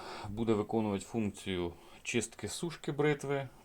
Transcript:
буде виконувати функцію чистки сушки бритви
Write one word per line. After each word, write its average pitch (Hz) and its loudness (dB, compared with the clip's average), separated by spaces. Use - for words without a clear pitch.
буде 110 2
виконувати 104 2
функцію 95 0
чистки - -2
сушки - -4
бритви 143 2